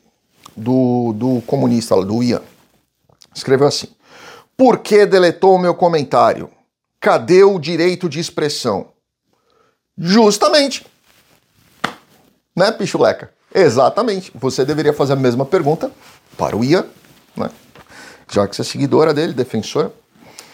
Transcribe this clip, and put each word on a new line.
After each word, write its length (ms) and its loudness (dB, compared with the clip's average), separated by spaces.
do, 560 0
do 320 -4
comunista, 580 0
do 200 -2
Ian. 180 -2
Escreveu 320 0
assim. 220 -6
"Por 220 4
que 260 2
deletou 500 4
o 40 2
meu 160 0
comentário? 760 0
Cadê 440 4
o 160 4
direito 500 -2
de 100 -8
expressão?" 680 -4
Justamente. 880 2
Né, 160 2
Pichuleca? 600 -2
Exatamente. 840 0
Você 300 -4
deveria 280 0
fazer 200 -2
a 20 0
mesma 300 0
pergunta 460 -2
para 180 -4
o 80 -2
Ian, 220 0
né? 140 -6
Já 180 0
que 80 -16
você 60 -6
é 40 -8
seguidora 480 0
dele, 200 -4
defensora. 600 -6